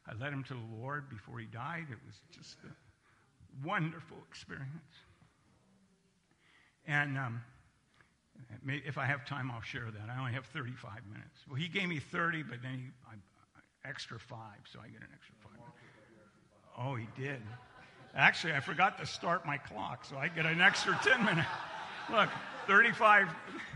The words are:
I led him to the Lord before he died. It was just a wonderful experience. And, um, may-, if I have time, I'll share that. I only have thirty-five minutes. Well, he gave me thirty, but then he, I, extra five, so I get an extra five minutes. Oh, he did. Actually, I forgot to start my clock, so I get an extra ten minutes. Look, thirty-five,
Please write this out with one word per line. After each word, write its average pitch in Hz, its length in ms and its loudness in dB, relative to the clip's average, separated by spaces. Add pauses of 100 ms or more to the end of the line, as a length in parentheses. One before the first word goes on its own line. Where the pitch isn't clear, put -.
I - 60 -10
led 131 180 -6
him 135 140 -4
to 135 80 -8
the 113 260 -8
Lord 135 300 -6
before 120 300 -12
he 107 60 -8
died. 143 440 -8
It 113 160 -10
was 107 100 -18 (160)
just - 340 -20
a - 1000 -18
wonderful 165 520 -2 (120)
experience. - 680 -12 (1900)
And, 147 320 2
um, 117 240 -4 (1200)
may-, 139 220 -4
if 143 120 -8
I 135 80 -2
have 131 200 -2
time, 135 260 -6
I'll 117 100 -8
share 120 300 -8
that. 107 180 -10
I 127 100 -8
only 131 140 -4
have 127 120 -6
thirty-five 120 640 -10
minutes. - 380 -16
Well, - 80 -10
he 160 120 -2
gave 180 220 0
me 160 100 -2
thirty, 165 440 -2
but 120 180 -10
then 131 180 -6
he, 127 100 -10 (180)
I, 110 80 -18 (760)
extra 135 300 -10
five, 110 400 -14 (120)
so - 80 -16
I 113 80 -16
get 113 140 -18
an - 120 -18
extra - 300 -20
five - 100 -20
minutes. - 240 -20 (1000)
Oh, 131 180 -4
he 113 120 -6 (140)
did. 135 200 -6 (720)
Actually, 160 380 6
I 139 80 0
forgot 185 380 2
to 156 60 -6
start 180 400 0
my 143 120 -2
clock, 104 480 -8
so 139 120 -10
I 135 120 0
get 160 160 0
an 165 160 4
extra 196 420 6
ten 247 220 6
minutes. 160 240 4 (600)
Look, 208 200 6 (380)
thirty-five, 208 600 10 (480)